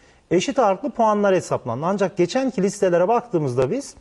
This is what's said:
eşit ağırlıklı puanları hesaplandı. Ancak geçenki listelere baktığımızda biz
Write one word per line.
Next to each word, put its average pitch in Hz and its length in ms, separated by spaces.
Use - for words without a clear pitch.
eşit 185 280
ağırlıklı 220 300
puanları 208 460
hesaplandı. 131 500
Ancak 190 320
geçenki 190 460
listelere 180 440
baktığımızda 151 640
biz 262 300